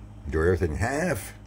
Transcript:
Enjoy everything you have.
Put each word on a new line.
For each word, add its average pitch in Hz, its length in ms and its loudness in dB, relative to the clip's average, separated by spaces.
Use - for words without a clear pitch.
Enjoy 73 140 2
everything 87 320 4
you 69 60 -2
have. 143 540 -2